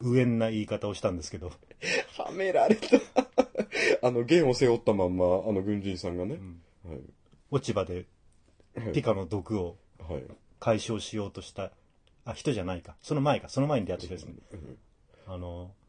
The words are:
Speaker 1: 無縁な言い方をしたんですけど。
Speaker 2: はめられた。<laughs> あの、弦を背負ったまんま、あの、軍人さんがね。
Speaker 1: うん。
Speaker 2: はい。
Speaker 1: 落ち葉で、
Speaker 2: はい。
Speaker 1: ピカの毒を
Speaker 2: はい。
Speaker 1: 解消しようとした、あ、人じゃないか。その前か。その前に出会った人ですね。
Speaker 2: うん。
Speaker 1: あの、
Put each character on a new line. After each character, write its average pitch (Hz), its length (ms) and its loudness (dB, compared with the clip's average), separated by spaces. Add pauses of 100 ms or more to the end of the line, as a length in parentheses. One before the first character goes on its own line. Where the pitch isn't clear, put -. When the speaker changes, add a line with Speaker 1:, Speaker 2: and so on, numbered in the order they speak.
Speaker 1:
無 123 180 2
縁 123 200 4
な 113 120 0
言 110 120 -2
い 101 40 -6
方 104 220 -4
を 101 60 -4
し - 60 -12
た 104 100 2
ん 90 60 -4
で 82 60 -8
す - 80 -12
け 90 80 -10
ど。 78 120 -10 (680)
Speaker 2:
は - 160 -6
め 185 200 -2
ら - 160 6
れ 214 80 6
た。 - 220 4 (1000)
<laughs> - 60 -
あ 127 40 6
の、 120 140 2
弦 156 240 6
を 127 60 4
背 127 140 4
負 117 80 6
っ 113 40 0
た 113 120 4
ま 95 140 4
ん 90 100 2
ま、 90 80 4
あ 90 40 8 (240)
の、 95 100 2
軍 101 200 0
人 95 160 -4
さ 92 120 -4
ん 87 60 -4
が 90 100 -2
ね。 139 100 -6 (480)
Speaker 1:
う 87 40 -16
ん。 - 20 -10
Speaker 2:
は 76 60 -10
い。 64 40 -12 (500)
Speaker 1:
落 135 140 0
ち 113 100 -2
葉 98 100 2
で、 90 220 -8 (680)
Speaker 2:
は 113 140 -6
い。 - 20 -4
Speaker 1:
ピ 143 100 0
カ 110 120 2
の 95 120 -6
毒 101 320 -4
を 87 180 -4 (220)
Speaker 2:
は 80 200 -10
い。 65 60 -12 (360)
Speaker 1:
解 110 200 0
消 110 200 -4
し - 160 -10
よ 101 100 -4
う 98 40 -10
と 101 120 -14
し - 100 -18
た、 95 200 -10 (520)
あ、 143 80 -8
人 - 200 -4
じ 107 80 -2
ゃ 90 40 -4
な 92 120 -4
い 85 60 -8
か。 - 200 -20
そ - 120 -4
の 143 60 0
前 135 200 2
か。 - 100 -16
そ 131 100 -2
の 139 60 2
前 143 140 0
に 90 60 -4
出 92 60 -4
会 87 40 -4
っ - 40 -6
た - 60 -10
人 87 80 -8
で 85 60 -10
す 76 60 -16
ね。 - 80 -16 (180)
Speaker 2:
う - 40 -16
ん。 - 220 -16 (480)
Speaker 1:
あ 92 120 -10
の、 90 360 -12 (140)